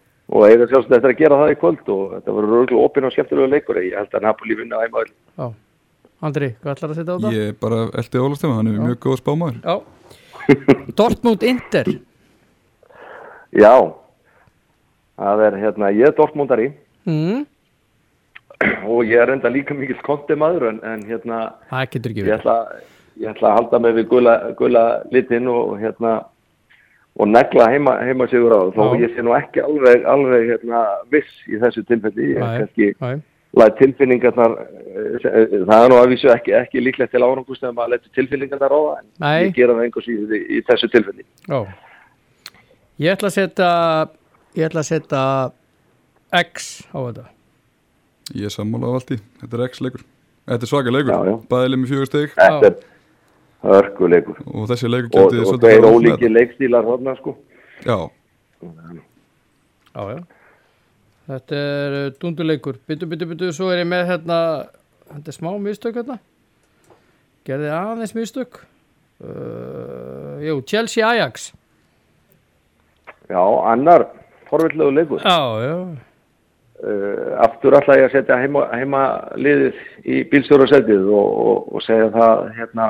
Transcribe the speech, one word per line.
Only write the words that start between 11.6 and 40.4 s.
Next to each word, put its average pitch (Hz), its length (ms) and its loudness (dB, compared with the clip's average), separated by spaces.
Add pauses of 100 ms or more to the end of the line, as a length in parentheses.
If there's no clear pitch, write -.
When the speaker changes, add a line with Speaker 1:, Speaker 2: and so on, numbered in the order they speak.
Speaker 1:
Já. 104 240 8 (1400)
Það 101 260 0
er, 101 140 2
hérna, 104 340 -2
ég 113 160 4
er 151 80 0
Dortmundari. 139 540 -2 (320)
Speaker 2:
Mm. 175 420 -4 (1400)
Speaker 1:
Og 117 220 0
ég 113 160 2
er 120 100 4
enda 123 200 -2
líka 139 260 -6
mikill 131 240 -8
Conte 147 360 -4
maður, 151 320 -2
en, 110 120 -6
en, 110 240 -12
hérna, 113 360 -8 (240)
Speaker 2:
Það 131 240 -6
getur 117 240 -8
ekki 104 100 -8
Speaker 1:
ég 95 60 -2
Speaker 2:
verið. 107 100 0
Speaker 1:
ætla, 117 160 0 (600)
ég 110 140 -8
ætla 110 200 0
að 104 80 4
halda 120 220 2
mig 117 140 2
við 113 140 0
gula, 120 260 4 (180)
gula 123 320 2 (240)
litinn 123 400 0
og, 120 280 -2
hérna, 110 360 -4 (1040)
og 104 120 2
negla 123 400 6
heima, 135 300 2
heimasigur 120 560 2
á 104 60 4
það, 92 120 0
þó 107 120 2
Speaker 2:
Já. 117 160 0
Speaker 1:
ég 117 140 0
sé 117 120 -6
nú 117 100 2
ekki 143 260 -4
alveg, 135 440 4
alveg, 127 420 2
hérna, 117 320 -2 (260)
viss 139 360 -2
í - 180 -10
þessu 117 240 0
tilfelli. 110 460 -2
Ég 139 100 -2
Speaker 2:
Nei, 117 160 -4
Speaker 1:
kannski 110 380 0
Speaker 2:
nei. 131 260 -8 (340)
Speaker 1:
læt 110 240 6
tilfinningarnar, 123 800 2
eh, - 1040 -2
það 98 180 4
er 123 160 8
nú 123 80 8
að 123 100 6
vísu 127 220 4
ekki, 110 240 2
ekki 123 260 -2
líklegt 127 300 -2
til 123 100 0
árangurs 131 380 -2
þegar 123 160 -8
maður 120 180 -4
lætur - 220 -10
tilfinningarnar 135 560 -4
ráða, 151 240 0
en - 200 -20
Speaker 2:
Nei. 151 240 -2
Speaker 1:
ég 185 140 0
gera 123 220 4
það 117 80 -2
engu 117 180 -6
síður 107 320 -6
í, 101 120 -6